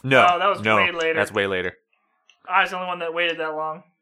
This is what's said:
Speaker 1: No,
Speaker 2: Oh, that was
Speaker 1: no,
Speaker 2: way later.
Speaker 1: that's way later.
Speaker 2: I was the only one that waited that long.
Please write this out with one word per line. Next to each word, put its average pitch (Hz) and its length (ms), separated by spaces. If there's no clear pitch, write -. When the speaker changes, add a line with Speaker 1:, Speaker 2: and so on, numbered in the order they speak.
Speaker 1:
No, 131 280
Speaker 2:
Oh, 175 60
that 190 100
was 185 120
Speaker 1:
no, 107 160
Speaker 2:
way 175 160
later. 160 220
Speaker 1:
that's 123 180
way 101 140
later. 92 280
Speaker 2:
I 190 160
was 180 80
the 185 60
only 180 120
one 175 100
that 165 160
waited 170 240
that 156 160
long. 156 300